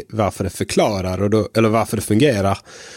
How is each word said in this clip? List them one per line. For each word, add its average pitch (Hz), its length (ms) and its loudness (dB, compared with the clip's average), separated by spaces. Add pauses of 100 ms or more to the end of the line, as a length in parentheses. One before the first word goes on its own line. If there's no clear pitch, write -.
varför 101 360 -2
det 95 60 -4
förklarar, 95 720 -2
och 101 80 0
då, 107 260 2
eller 113 120 4
varför 110 280 0
det 101 60 -4
fungerar. 107 560 2 (380)